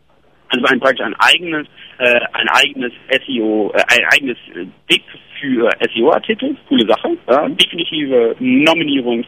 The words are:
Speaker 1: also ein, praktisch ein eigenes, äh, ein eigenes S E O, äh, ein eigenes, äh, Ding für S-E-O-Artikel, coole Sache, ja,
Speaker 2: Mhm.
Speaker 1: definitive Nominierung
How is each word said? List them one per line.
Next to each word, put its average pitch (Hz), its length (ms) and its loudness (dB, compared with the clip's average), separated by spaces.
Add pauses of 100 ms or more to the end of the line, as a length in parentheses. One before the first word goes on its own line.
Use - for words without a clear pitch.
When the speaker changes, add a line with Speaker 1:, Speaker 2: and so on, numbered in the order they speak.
(480)
Speaker 1:
also 123 160 -2
ein, 127 160 2
praktisch 127 240 0
ein 107 140 -6
eigenes, 156 480 0 (320)
äh, 123 220 2 (120)
ein 113 160 -4
eigenes 131 440 0 (160)
S 131 200 0
E 123 120 -4
O, 107 340 0
äh, 101 120 2
ein 117 260 2
eigenes, 135 260 -2 (160)
äh, 92 120 -12 (240)
Ding 190 120 0 (380)
für 123 280 0 (120)
S-E-O-Artikel, 208 760 0 (120)
coole 120 200 2
Sache, - 280 0 (120)
ja, 143 180 2
Speaker 2:
Mhm. 160 100 -6
Speaker 1:
definitive 151 840 0
Nominierung 131 880 0